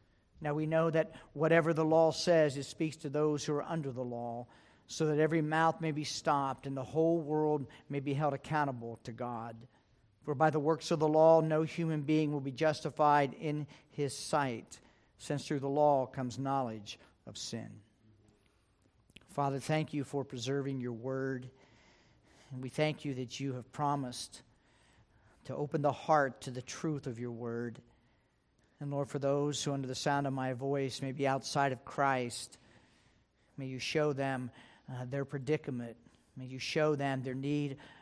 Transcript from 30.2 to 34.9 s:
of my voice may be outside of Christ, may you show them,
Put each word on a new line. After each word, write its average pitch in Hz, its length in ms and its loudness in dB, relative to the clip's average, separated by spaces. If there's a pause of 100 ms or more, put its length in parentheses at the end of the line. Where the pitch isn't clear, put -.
of 135 60 -2
my 131 180 -2
voice 135 500 -2
may 135 120 -4
be 139 120 -2
outside 135 460 2
of 120 140 -8
Christ, 131 720 -2 (1000)
may 135 120 -10
you 131 120 -8
show 151 320 2
them, 131 400 -2 (400)